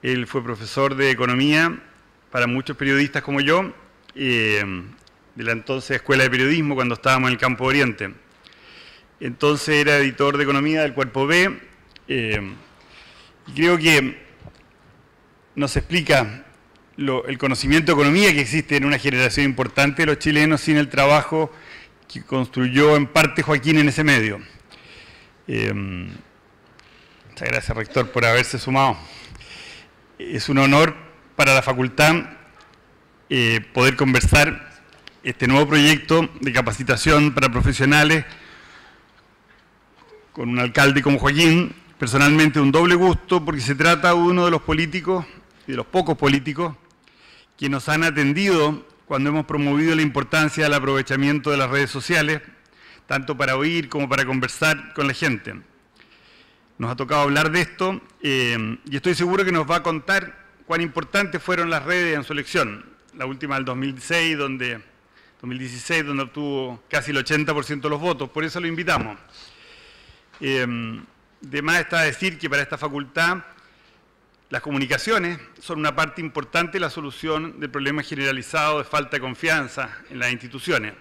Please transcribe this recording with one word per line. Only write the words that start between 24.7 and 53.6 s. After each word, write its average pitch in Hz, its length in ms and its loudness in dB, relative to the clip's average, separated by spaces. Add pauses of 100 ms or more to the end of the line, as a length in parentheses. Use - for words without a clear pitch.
Eh, 110 280 -2
muchas - 1700 -14
gracias, 120 300 -4
rector, 113 340 -2
por 120 140 0
haberse 120 340 2
sumado. 131 380 2 (1200)
Es - 300 -8
un 143 80 0
honor 143 400 4 (400)
para 135 160 4
la 135 80 6
facultad, 135 600 2 (1080)
eh, 117 320 2 (140)
poder 127 220 4
conversar 147 840 2 (420)
este 127 240 -4
nuevo 139 220 6
proyecto 151 600 4 (100)
de 127 140 -4
capacitación 131 800 2
para 135 160 2
profesionales 139 760 4 (2000)
con 120 160 -8
un 123 120 -2
alcalde 139 420 2
como 139 160 2
Joaquín. 160 560 4 (240)
Personalmente 147 640 4
un 139 100 6
doble 170 240 6
gusto 175 500 2
porque 147 160 -4
se 131 140 -2
trata 165 360 4
de 175 40 6
uno 175 300 4
de 175 80 4
los 160 100 0
políticos, 165 640 -2 (400)
y 135 60 -10
de 131 40 -6
los 117 100 -6
pocos 165 300 0
políticos, 143 600 0 (840)
que 143 100 -4
nos 139 200 -4
han 156 160 0
atendido 151 840 2 (200)
cuando 139 240 -2
hemos 151 140 -2
promovido 147 520 0
la 156 60 2
importancia 147 600 0
del 147 120 2
aprovechamiento 139 760 0
de 143 60 0
las 135 120 0
redes 135 220 0
sociales, 151 520 -2 (640)
tanto 135 300 -6
para 131 200 -2
oír 151 320 -2